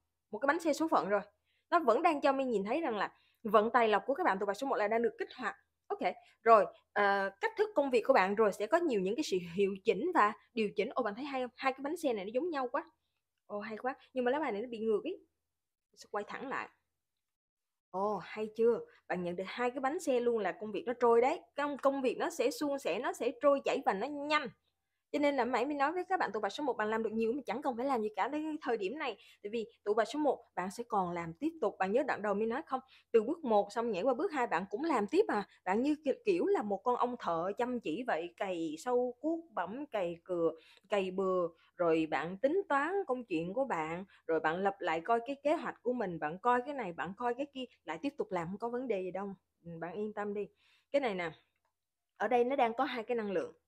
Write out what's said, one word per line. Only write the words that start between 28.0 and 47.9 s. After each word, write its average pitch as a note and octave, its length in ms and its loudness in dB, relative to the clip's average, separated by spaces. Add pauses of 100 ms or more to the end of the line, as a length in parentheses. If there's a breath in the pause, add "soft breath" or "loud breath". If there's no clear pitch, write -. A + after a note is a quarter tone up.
gì G#3+ 140 -2
cả G#3 120 0
đến D4+ 340 -4
thời A#3 160 -2
điểm G3 200 -4
này. C4+ 200 -6 (260 loud breath)
Tại G#3 60 -8
vì A3 180 -4 (160 loud breath)
tụ G#3 100 0
bà G#3+ 120 4
số G3+ 140 -4
một, - 260 2 (100)
bạn F#3 160 -2
sẽ A#3 160 -10
còn F#3 240 2
làm E3+ 220 -6
tiếp D4+ 180 -2 (100)
tục. G3 180 0
Bạn F#3+ 120 2
nhớ C4 120 4
đoạn G3 180 -2
đầu G3+ 120 0
mình A3 160 0
nói B3+ 160 -4
không? C4 140 -4 (320 soft breath)
Từ A3 120 6
bước D#4 200 -4
một G#3 280 4
xong A#3 200 -2
nhảy F#3 120 -2
qua C4 100 2
bước D#4 180 0
hai, B3+ 160 0
bạn F3+ 220 0
cũng B3 140 -4
làm B3+ 240 2
tiếp G4 200 4
à. G#3+ 200 -2 (180 soft breath)
Bạn G3 160 2
như D4 220 2
ki-, C4+ 220 -2
kiểu G3 200 4
là F#4+ 160 2
một G3+ 220 -2
con B3 120 2
ong B3 240 0
thợ F3 380 -2
chăm B3 220 -2
chỉ F#3+ 280 -4
vậy, F3 300 -2
cày E3 400 -4
sâu B3 420 0
cuốc E4 200 -2 (120)
bẩm, G#3 340 -6
cày F3 380 -4
cừa, E3+ 280 2 (380 loud breath)
cày F#3+ 220 0
bừa, F#3 360 0 (300 soft breath)
rồi E3 320 4
bạn D#3+ 280 -2
tính D#4 320 2
toán D4 240 0 (140)
công B3+ 160 -2
chuyện E3+ 300 -2
của C4 120 0
bạn, F3 400 -4 (200 soft breath)
rồi D#3+ 140 2
bạn D#3+ 180 0
lập G3 220 0
lại E3 220 -2
coi A#3 240 2
cái C#4 180 -4
kế D4 100 4
hoạch B3+ 280 -4
của B3 120 -2
mình, F#3+ 260 -4
bạn E3 200 -6
coi B3 220 2
cái C#4+ 120 -8
này, G#3+ 200 -6
bạn E3+ 240 -6
coi B3 160 -2
cái C4+ 200 -6
kia, C4 100 -10 (220 soft breath)
lại E3 160 -8